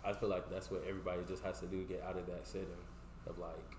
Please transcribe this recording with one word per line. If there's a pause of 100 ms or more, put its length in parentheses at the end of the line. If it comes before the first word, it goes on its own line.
I
feel
like
that's
what
everybody
just
has
to
do,
get
out
of
that
setting (600)
of,
like,